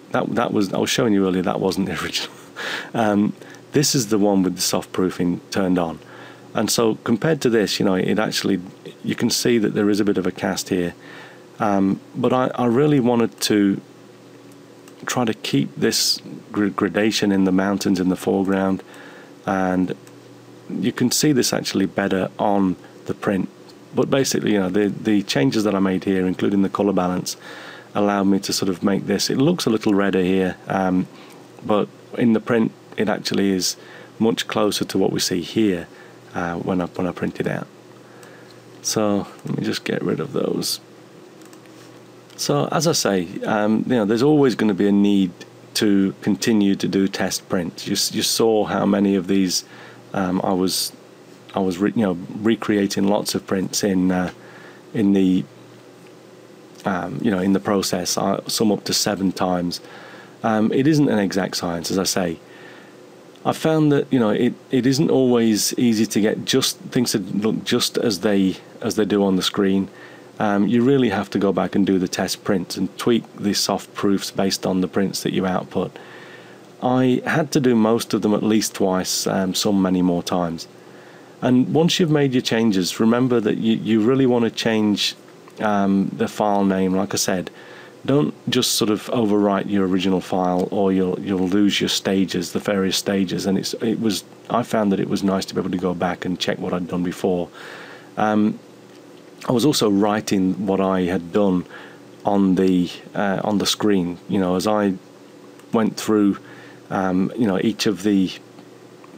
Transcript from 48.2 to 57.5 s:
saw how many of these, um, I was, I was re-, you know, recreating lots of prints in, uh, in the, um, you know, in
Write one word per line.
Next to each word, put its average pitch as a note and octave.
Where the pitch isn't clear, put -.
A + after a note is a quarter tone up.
saw A2+
how G2
many G2+
of F2+
these, F#2+
um, F#2
I G2+
was, F#2
I G2+
was F#2
re-, G2+
you A#2+
know, F#2
recreating G#2
lots -
of F#2+
prints F#2+
in, F#2
uh, F2+
in G2+
the, F#2
um, F#2
you A2
know, F#2+
in G2